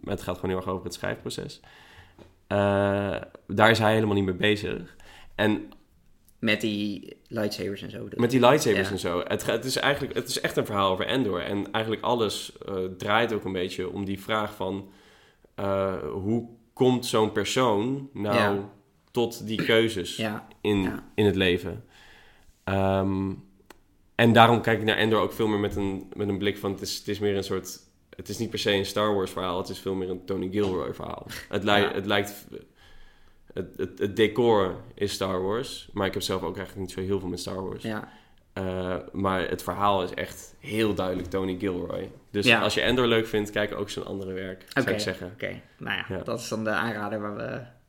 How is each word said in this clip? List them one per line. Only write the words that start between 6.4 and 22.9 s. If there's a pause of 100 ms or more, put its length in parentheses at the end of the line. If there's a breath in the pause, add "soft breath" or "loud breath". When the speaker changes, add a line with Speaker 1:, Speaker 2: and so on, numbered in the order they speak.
Speaker 2:
die (120)
lightsabers
en
zo,
bedoel
Speaker 1:
met
die
Speaker 2:
je?
Speaker 1:
lightsabers
Speaker 2:
Ja.
Speaker 1:
en
zo.
Het
ga-,
het
is
eigenlijk,
het
is
echt
een
verhaal
over
Endor.
En
eigenlijk
alles, (160)
eh, (240)
draait
ook
een
beetje
om
die
vraag
van, (680 loud breath)
eh, (180)
hoe (240)
komt
zo'n
persoon
nou
Speaker 2:
Ja. (400)
Speaker 1:
tot
die
keuzes
Speaker 2:
Ja. (140)
Speaker 1:
in,
Speaker 2:
Ja. (100)
Speaker 1:
in
het
leven? (800 loud breath)
Ehm, (840)